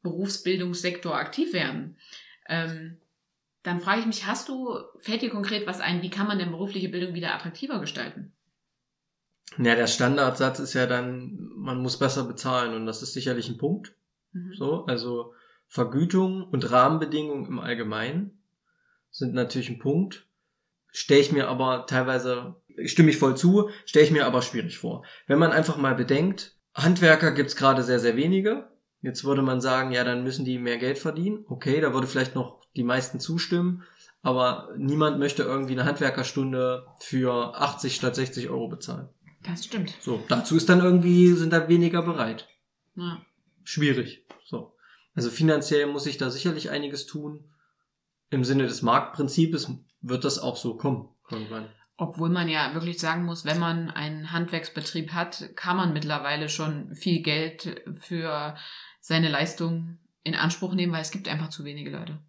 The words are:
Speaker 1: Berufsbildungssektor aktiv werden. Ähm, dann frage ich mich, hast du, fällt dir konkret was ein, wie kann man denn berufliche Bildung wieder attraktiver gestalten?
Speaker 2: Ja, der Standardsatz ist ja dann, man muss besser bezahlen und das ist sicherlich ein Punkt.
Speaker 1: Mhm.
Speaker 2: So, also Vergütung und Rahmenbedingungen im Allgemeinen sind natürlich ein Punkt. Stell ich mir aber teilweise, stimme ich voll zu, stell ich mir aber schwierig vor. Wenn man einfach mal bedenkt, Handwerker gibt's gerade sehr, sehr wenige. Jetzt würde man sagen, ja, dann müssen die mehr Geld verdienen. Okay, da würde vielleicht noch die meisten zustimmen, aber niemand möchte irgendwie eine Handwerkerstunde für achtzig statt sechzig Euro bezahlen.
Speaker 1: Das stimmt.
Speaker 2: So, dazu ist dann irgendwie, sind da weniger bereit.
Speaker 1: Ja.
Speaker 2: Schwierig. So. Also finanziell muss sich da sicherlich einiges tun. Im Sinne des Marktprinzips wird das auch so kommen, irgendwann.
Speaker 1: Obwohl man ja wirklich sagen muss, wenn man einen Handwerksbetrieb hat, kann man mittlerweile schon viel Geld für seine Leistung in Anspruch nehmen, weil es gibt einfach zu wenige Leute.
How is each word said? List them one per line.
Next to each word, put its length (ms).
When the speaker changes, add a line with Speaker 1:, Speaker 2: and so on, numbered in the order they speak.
Speaker 1:
Berufsbildungssektor 1120
aktiv 380
werden. 460
Ähm, 480
dann 180
frage 200
ich 60
mich, 200
hast 220
du, 280
fällt 240
dir 80
konkret 380
was 120
ein, 220
wie 80
kann 160
man 120
denn 120
berufliche 380
Bildung 260
wieder 200
attraktiver 440
gestalten? 540
Speaker 2:
Ja, 180
der 100
Standardsatz 720
ist 160
ja 120
dann, 500
man 260
muss 180
besser 260
bezahlen 500
und 120
das 160
ist 100
sicherlich 380
ein 80
Punkt. 360
Speaker 1:
Mhm. 220
Speaker 2:
So, 320
also 480
Vergütung 760
und 300
Rahmenbedingungen 720
im 140
Allgemeinen 840
sind 240
natürlich 360
ein 80
Punkt. 480
Stell 280
ich 100
mir 160
aber 400
teilweise, 680
stimme 240
ich 80
voll 180
zu, 340
stell 160
ich 80
mir 160
aber 160
schwierig 360
vor. 260
Wenn 100
man 140
einfach 240
mal 180
bedenkt, 640
Handwerker 560
gibt's 240
gerade 300
sehr, 160
sehr 160
wenige. 520
Jetzt 220
würde 200
man 180
sagen, 320
ja, 100
dann 220
müssen 200
die 140
mehr 200
Geld 200
verdienen. 480
Okay, 340
da 140
würde 140
vielleicht 260
noch 260
die 80
meisten 380
zustimmen, 640
aber 560
niemand 440
möchte 240
irgendwie 300
eine 100
Handwerkerstunde 1040
für 560
achtzig 400
statt 220
sechzig 340
Euro 160
bezahlen. 420
Speaker 1:
Das 200
stimmt. 360
Speaker 2:
So, 260
dazu 300
ist 120
dann 120
irgendwie, 540
sind 180
da 160
weniger 340
bereit. 460
Speaker 1:
Ja. 280
Speaker 2:
Schwierig. 640
So. 300
Also 160
finanziell 560
muss 160
sich 160
da 120
sicherlich 400
einiges 360
tun. 380
Im 140
Sinne 240
des 160
Marktprinzips 880
wird 220
das 140
auch 180
so 200
kommen, 320
irgendwann. 380
Speaker 1:
Obwohl 340
man 180
ja 240
wirklich 260
sagen 260
muss, 200
wenn 140
man 320
einen 420
Handwerksbetrieb 800
hat, 440
kann 200
man 160
mittlerweile 560
schon 460
viel 280
Geld 640
für 580
seine 280
Leistung 720
in 120
Anspruch 400
nehmen, 180
weil 100
es 80
gibt 180
einfach 220
zu 140
wenige 260
Leute. 280